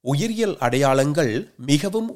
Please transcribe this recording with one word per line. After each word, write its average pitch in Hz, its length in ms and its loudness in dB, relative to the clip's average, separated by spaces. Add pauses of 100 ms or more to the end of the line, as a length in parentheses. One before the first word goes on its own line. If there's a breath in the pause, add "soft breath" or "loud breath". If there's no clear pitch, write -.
உயிரியல் 202 520 -2
அடையாளங்கள் 135 760 2 (320)
மிகவும் 196 500 0